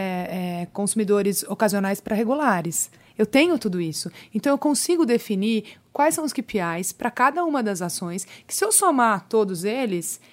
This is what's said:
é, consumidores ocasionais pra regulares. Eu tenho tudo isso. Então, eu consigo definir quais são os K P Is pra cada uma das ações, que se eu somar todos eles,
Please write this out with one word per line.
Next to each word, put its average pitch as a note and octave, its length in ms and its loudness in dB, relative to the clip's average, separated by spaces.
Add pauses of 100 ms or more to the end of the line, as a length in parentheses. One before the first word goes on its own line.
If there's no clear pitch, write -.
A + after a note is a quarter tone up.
(640)
é, F3 100 -8
consumidores G3+ 720 0
ocasionais G3+ 580 0
pra A3 160 -2
regulares. G#3+ 720 0 (280)
Eu A3 80 2
tenho D#4 320 4
tudo F3+ 200 -2
isso. E3 320 -4 (240)
Então, A3 200 0
eu - 40 2
consigo D#4+ 460 2
definir A3 600 0 (280)
quais D#4 220 2
são D#4+ 100 -4
os D4 80 -2
K C4 100 -4
P - 160 -4 (220)
Is F#3 120 -6
pra - 180 -4
cada C4+ 340 2
uma D4 180 0
das G3 200 -2
ações, F3 440 -6 (200)
que - 80 -10
se - 100 -2
eu G#4+ 80 0
somar B3 560 4
todos F#3+ 340 0
eles, G3+ 560 -2 (140)